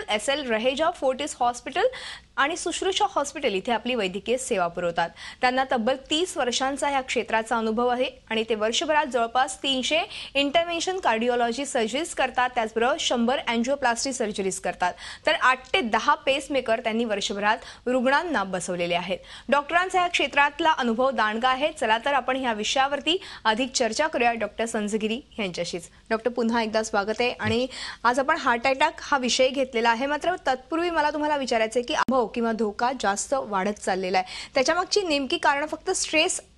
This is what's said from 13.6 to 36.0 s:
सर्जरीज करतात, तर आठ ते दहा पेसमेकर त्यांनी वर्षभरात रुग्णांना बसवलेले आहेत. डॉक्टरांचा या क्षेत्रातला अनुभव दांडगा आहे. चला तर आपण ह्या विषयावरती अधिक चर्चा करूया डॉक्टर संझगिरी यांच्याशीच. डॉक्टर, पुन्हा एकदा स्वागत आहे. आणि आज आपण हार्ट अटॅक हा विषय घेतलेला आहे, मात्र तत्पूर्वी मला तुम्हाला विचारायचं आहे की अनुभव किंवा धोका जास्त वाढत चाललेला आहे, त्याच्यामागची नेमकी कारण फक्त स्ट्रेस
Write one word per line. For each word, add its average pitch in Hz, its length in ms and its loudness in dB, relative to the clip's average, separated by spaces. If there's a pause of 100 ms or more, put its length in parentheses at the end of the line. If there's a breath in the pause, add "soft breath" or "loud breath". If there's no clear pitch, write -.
सर्जरीज 202 460 -4
करतात, 180 340 -2 (320 loud breath)
तर 302 80 4
आठ 254 400 2
ते 381 80 2
दहा 226 340 2
पेसमेकर 269 640 0
त्यांनी 226 260 0
वर्षभरात 208 520 0 (280 loud breath)
रुग्णांना 262 580 2
बसवलेले 175 520 -2
आहेत. 180 220 -2 (320 loud breath)
डॉक्टरांचा 339 520 2
या 359 60 2
क्षेत्रातला 302 640 2
अनुभव 254 400 0
दांडगा 226 380 0
आहे. 262 220 0
चला 226 260 2
तर 277 160 0
आपण 262 240 0
ह्या 254 160 -2
विषयावरती 277 680 0 (240 loud breath)
अधिक 226 260 2
चर्चा 220 360 0
करूया 233 260 2
डॉक्टर 220 320 -4
संझगिरी 220 560 -2 (180)
यांच्याशीच. 175 440 -6 (260 soft breath)
डॉक्टर, 226 220 0
पुन्हा 233 320 2
एकदा 220 200 0
स्वागत 208 260 0 (100)
आहे. 247 120 2
आणि 226 360 0 (360 loud breath)
आज 247 160 4
आपण 302 180 2
हार्ट 247 300 2
अटॅक 285 320 2
हा - 180 0
विषय 254 320 4
घेतलेला 240 400 2
आहे, 233 160 2
मात्र 302 300 0 (120)
तत्पूर्वी 320 420 -2
मला 302 220 2
तुम्हाला 302 260 0
विचारायचं 233 420 0
आहे 240 60 -2
की 226 80 -4
अनुभव 240 340 2
किंवा 233 240 -2
धोका 226 480 0
जास्त 202 380 0
वाढत 208 440 -2
चाललेला 190 360 0
आहे, 185 100 2 (280 loud breath)
त्याच्यामागची 330 460 2
नेमकी 294 360 0
कारण 294 280 2
फक्त 302 260 -6
स्ट्रेस - 500 0 (160)